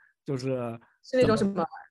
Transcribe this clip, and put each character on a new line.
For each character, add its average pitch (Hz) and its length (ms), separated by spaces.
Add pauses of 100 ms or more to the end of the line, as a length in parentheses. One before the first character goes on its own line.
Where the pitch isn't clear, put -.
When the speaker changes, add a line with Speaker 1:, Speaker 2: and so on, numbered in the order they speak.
(240)
Speaker 1:
就 139 120
是 123 400 (260)
Speaker 2:
是 262 180
那 247 60
种 220 100
什 214 80
么， 196 100
Speaker 1:
怎 175 80
么 160 40 (240)